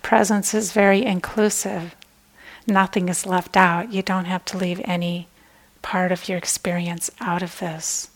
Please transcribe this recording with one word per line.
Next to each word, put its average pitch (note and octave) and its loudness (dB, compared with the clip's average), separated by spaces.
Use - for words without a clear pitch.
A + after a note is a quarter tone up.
Presence G#3 2
is G#3+ 0
very G3+ 4
inclusive. G3 -2
Nothing F#3 4
is F3 -2
left F#3 0
out. F#3 4
You F#3+ -2
don't F#3 -2
have F#3 -4
to - -8
leave F#3 -2
any F3 -4
part F#3 0
of - -6
your F#3 -4
experience F3 -4
out F3 -2
of F3 -10
this. D#3+ -6